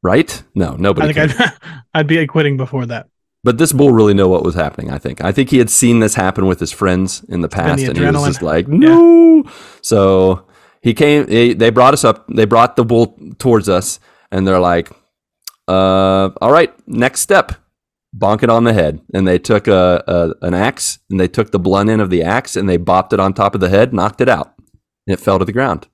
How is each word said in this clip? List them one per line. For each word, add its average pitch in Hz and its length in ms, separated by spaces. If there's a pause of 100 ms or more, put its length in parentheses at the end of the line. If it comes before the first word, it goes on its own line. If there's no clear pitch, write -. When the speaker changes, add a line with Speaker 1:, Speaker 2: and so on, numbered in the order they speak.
Speaker 1:
Right? 107 400 (120)
No, 85 220
nobody 98 320
Speaker 2:
I 156 40
think 151 260
Speaker 1:
can. 247 140 (100)
Speaker 2:
I'd, 156 200 (120)
<laughs> - 60
I'd 156 60
be 160 200
quitting 147 300
before 131 300
that. 117 200 (380)
Speaker 1:
But 117 140
this 160 140
bull 139 200
really 107 220
knew 98 120
what 92 160
was 85 140
happening, 73 340
I 69 80
think. 67 240
I 95 80
think 123 200
he 139 80
had 117 120
seen 120 300
this 107 160
happen 95 300
with 92 120
his 85 140
friends 92 560
in 90 140
the 82 40
Speaker 2:
It's - 80
been 95 100
Speaker 1:
past, 85 180
Speaker 2:
the - 80
Speaker 1:
and - 80
he - 60
was 143 120
Speaker 2:
adrenaline. 143 100
Speaker 1:
just 135 160
like, 110 240
Speaker 2:
Yeah. 139 100
Speaker 1:
"No." 330 680 (380)
So 95 640 (360)
he 120 120
came, 147 340
he, 117 260
they 113 160
brought 123 240
us 143 100
up, 113 240
they 110 160
brought 117 300
the 123 100
bull 113 320 (220)
towards 113 300
us, 95 320 (320)
and 95 160
they're 92 100
like, 87 320 (760)
"Uh, 95 600 (100)
all 120 120
right, 160 200 (160)
next 120 320
step, - 320 (640)
bonk 101 260
it 117 80
on 117 140
the 117 80
head." 78 280 (140)
And 95 120
they 90 120
took 104 300
a, 90 380
a, 85 400
an 87 80
axe, - 440 (120)
and 98 100
they 90 80
took 107 220
the 101 80
blunt 98 320
end 110 120
of 95 80
the 87 120
axe, 101 340
and 95 120
they 87 100
bopped 90 340
it 104 80
on 95 120
top 101 220
of 104 60
the 92 80
head, 107 240
knocked 101 280
it - 80
out, 87 260 (520)
and 98 80
it - 60
fell 98 180
to 92 60
the 92 80
ground. 110 420